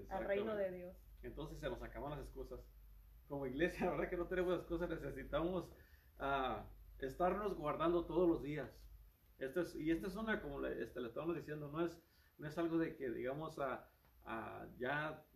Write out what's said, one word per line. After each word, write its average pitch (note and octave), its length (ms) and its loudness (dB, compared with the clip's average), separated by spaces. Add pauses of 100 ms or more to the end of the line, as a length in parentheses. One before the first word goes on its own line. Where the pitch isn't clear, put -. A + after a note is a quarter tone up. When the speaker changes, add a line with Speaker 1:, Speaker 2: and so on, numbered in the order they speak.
(100)
Speaker 1:
al F#3+ 160 0
reino G#3 280 2
de G3+ 120 4
Speaker 2:
Exactamente. F#3 100 -2
Speaker 1:
Dios. F3+ 200 -8 (280)
Speaker 2:
Entonces D3 340 -6
se D3+ 100 -2
nos A#2+ 140 -2
acaban A#2 300 -6
las C#3+ 80 -6
excusas. B2 400 -8 (680)
Como C#3 180 -2
iglesia, D#3+ 400 4
<laughs> - 0 -
la F3 100 6
verdad F3+ 140 2
que F3+ 60 0
no F3 120 0
tenemos F3+ 320 4
excusas, E3+ 280 0
necesitamos, D3 800 0 (520)
ah, B2+ 440 2 (360)
estarnos F3+ 540 2
guardando D#3+ 520 4
todos E3+ 220 6
los D3+ 140 6
días. C#3 280 -2 (680)
Esto C3+ 240 0
es, E3+ 120 -2
y D3+ 160 2
esta E3 160 4
es F#3 100 -2
una, A3 240 2
como C#3 200 -4
le, - 220 0
este, - 180 -4
le A#2+ 80 -2
estamos D3+ 260 0
diciendo, D3 360 -4
no D#3+ 140 2
es, E3 160 -2 (380)
no C#3+ 80 -8
es D3+ 100 -4
algo E3 220 4
de D#3+ 180 2
que, C3 140 0
digamos, C3 480 -2
ah, B2+ 280 -2 (380)
ah, G#2+ 420 -6 (120)
ya, D3 440 0 (120)